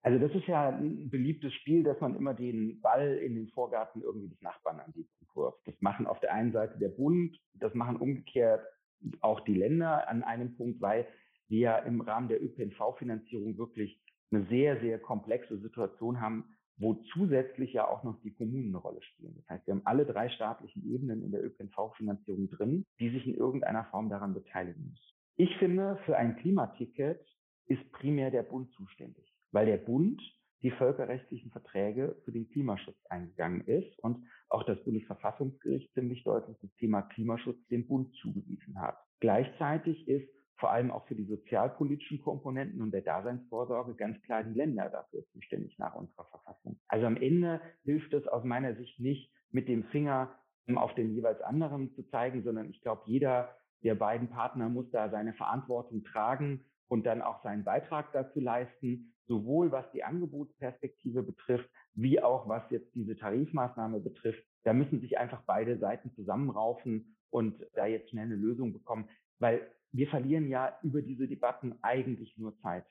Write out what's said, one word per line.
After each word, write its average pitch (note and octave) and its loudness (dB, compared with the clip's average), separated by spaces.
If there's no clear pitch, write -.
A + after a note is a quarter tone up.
Also B2 6
das D3 4
ist F#3+ 0
ja D3 4
ein C#3+ -2
beliebtes C#3 0
Spiel, D#3+ 4
dass D3 4
man B2+ 0
immer C#3 0
den A2+ -2
Ball C3+ 4
in B2 -2
den A2 -4
Vorgarten A#2 -2
irgendwie G2+ -6
des - -20
Nachbarn F2+ -6
an D#2+ -16
die E2 -10
wirft. - -2
Das - -12
machen G2+ 2
auf - -2
der - 2
einen A2+ 2
Seite A2 0
der G2+ 2
Bund, E3 2
das A2 -2
machen A#2+ 0
umgekehrt A#2+ 4
auch G#2+ 4
die G#2 2
Länder D3+ 4
an A#2 0
einem A#2+ -4
Punkt, A#2+ -4
weil A2 2
wir A2+ 4
im A#2+ 0
Rahmen A#2 -2
der A2 2
Ö C3+ -2
P A#2+ -6
N G2 -4
V-Finanzierung A2 -4
wirklich A2 -6
eine G#2 2
sehr, B2+ 4
sehr A2+ -2
komplexe A2 -4
Situation A2+ -4
haben, A2 -4
wo A2 2
zusätzlich C3+ 2
ja A2 2
auch A2 0
noch A2 -6
die G#2 -10
Kommunen A#2+ -4
eine F#2 -2
Rolle - -10
spielen. - -18
Das - -20
heißt, E2 -10
wir G2 0
haben G2 -2
alle C#3 6
drei A#2 -2
staatlichen - -6
Ebenen B2 -2
in - -6
der G2+ -2
Ö - -4
P - -16
N G2+ -12
V-Finanzierung G2+ -4
drin, C#3+ 0
die A#2 0
sich B2 -4
in B2+ -2
irgendeiner A#2+ 0
Form G#2+ -4
daran G2+ -4
beteiligen F2+ -8
müssen. - -20
Ich F3+ 6
finde, F#3+ 4
für D#3 4
ein A#2 2
Klimaticket D3+ 0
ist - -2
primär C3+ 0
der B2 4
Bund B2+ -6
zuständig, - -18
weil G#2 6
der G#2+ 6
Bund E3 2
die B2+ 2
völkerrechtlichen B2+ 0
Verträge G#2+ -2
für A#2+ -8
den A2+ -4
Klimaschutz A#2 -2
eingegangen F2 -4
ist D3 0
und A#2+ -4
auch G#2+ 2
das G#2+ -2
Bundesverfassungsgericht C3 -4
ziemlich B2 -2
deutlich A2 -2
das G2 -16
Thema G#2+ 2
Klimaschutz A#2 -4
dem A#2+ -2
Bund C3+ 0
zugewiesen - -8
hat. D2+ -6
Gleichzeitig D3 2
ist C3+ 0
vor - 0
allem A#2+ 2
auch - -8
für - -6
die A2 -6
sozialpolitischen B2+ -2
Komponenten C3+ -4
und A2 -2
der F#2+ 0
Daseinsvorsorge A#2+ -4
ganz G#2+ -6
klar A2 -4
die A2+ -6
Länder D3 0
dafür - -10
zuständig - -10
nach - -4
unserer - -14
Verfassung. - -16
Also A2 4
am A2+ 2
Ende E3 4
hilft D3 0
es C#3+ 0
aus A#2 -2
meiner B2 0
Sicht A#2+ -14
nicht, C#3 -2
mit B2+ 0
dem A2+ 2
Finger C3+ 0
auf - 2
den A2 0
jeweils A2+ 0
anderen C#3 -2
zu - -12
zeigen, B2+ 0
sondern A2 -4
ich - -16
glaube, A2 -4
jeder B2+ 2
der A2+ 4
beiden A2+ 0
Partner A#2+ -2
muss A#2+ -4
da G#2+ 0
seine G#2+ -2
Verantwortung A#2+ -4
tragen C3+ -2
und A2+ 2
dann A#2 0
auch - -4
seinen G#2 -4
Beitrag C#3+ -2
dazu C3+ -2
leisten, B2 -2
sowohl B2+ 4
was C3+ -4
die - -6
Angebotsperspektive C3+ -6
betrifft, - -2
wie C3 4
auch B2 2
was A2+ -4
jetzt - -4
diese A2 -4
Tarifmaßnahme A#2+ -2
betrifft. - -4
Da - 6
müssen C#3 4
sich A#2+ -2
einfach A#2+ -4
beide A2+ 0
Seiten A2+ -2
zusammenraufen A2+ -2
und A2+ 0
da G2+ 0
jetzt A2 -2
schnell A2 -6
eine A2+ -4
Lösung A2+ 0
bekommen, A2 -8
weil A#2 2
wir C#3 2
verlieren D3 2
ja C3 0
über D3 0
diese C3 -4
Debatten B2 -2
eigentlich B2+ -2
nur G#2+ -10
Zeit. F2+ -6